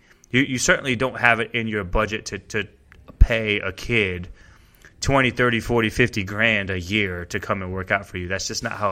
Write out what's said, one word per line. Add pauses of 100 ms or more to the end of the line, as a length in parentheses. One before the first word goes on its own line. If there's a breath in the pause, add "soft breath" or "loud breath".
(320 soft breath)
You,
you
certainly
don't
have
it
in
your
budget
to,
to (500)
pay
a
kid (720 soft breath)
twenty,
thirty,
forty,
fifty
grand
a
year
to
come
and
work
out
for
you.
That's
just
not
how